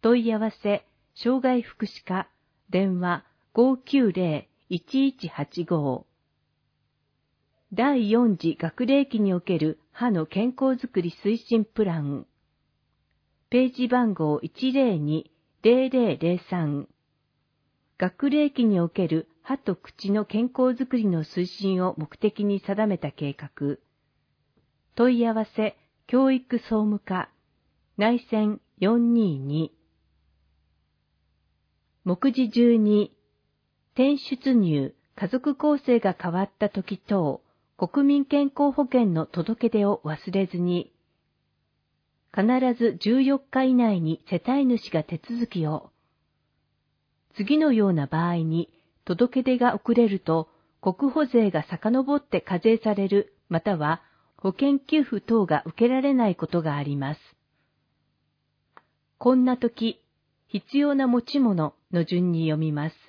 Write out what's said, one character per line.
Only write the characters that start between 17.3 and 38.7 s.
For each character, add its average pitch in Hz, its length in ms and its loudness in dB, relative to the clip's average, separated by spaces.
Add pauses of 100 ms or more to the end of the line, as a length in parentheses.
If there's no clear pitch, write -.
学 185 320 -2
齢 294 220 2
期 247 120 0
に 208 140 4
お 170 100 0
け 175 200 -2
る 160 200 -2 (140)
歯 269 160 -6
と 190 160 -4
口 - 380 -8
の 208 120 0
健 214 180 -2
康 254 380 0
づ 254 60 -4
く 254 120 -2
り 214 80 0
の 165 180 0
推 180 220 -4
進 185 380 -2
を 185 140 -4
目 156 160 -10
的 208 300 -2
に 202 160 0
定 208 260 -2
め 196 120 -2
た 147 120 -8
計 143 260 -8
画。 143 420 -8 (1160)
問 240 240 2
い 233 80 0
合 220 80 -2
わ 220 100 -2
せ、 - 320 -6 (300)
教 269 240 2
育 254 280 -2
総 220 260 -2
務 208 160 -2
課、 185 300 -8 (680)
内 233 240 2 (100)
線 214 300 0 (180)
四 233 340 2
二 190 280 2
二。 147 320 -4 (2250)
目 185 280 0
次 254 160 0
十 233 280 6
二、 208 360 2 (840)
転 269 240 2
出 269 360 -2
入、 156 400 2 (220)
家 185 120 -6
族 269 280 -2
構 294 220 0
成 247 200 2
が 196 200 0
変 170 140 -6
わ 185 120 0
っ - 120 -10
た 208 120 -2
時 190 280 -6
等、 175 460 -2 (360)
国 277 280 0
民 285 180 4
健 285 200 0
康 277 280 0